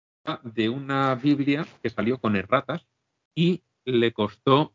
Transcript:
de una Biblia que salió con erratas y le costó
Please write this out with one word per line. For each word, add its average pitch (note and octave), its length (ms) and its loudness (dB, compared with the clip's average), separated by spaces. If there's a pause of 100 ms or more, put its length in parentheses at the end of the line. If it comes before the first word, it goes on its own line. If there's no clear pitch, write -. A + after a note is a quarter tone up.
(420)
de A2+ 280 -4
una C3+ 440 -2
Biblia C#3+ 540 0 (160)
que A2+ 80 -4
salió A#2 280 -2
con G#2+ 160 0
erratas C3+ 520 -2 (480)
y E3+ 260 0 (240)
le A#2 260 2
costó C3+ 640 0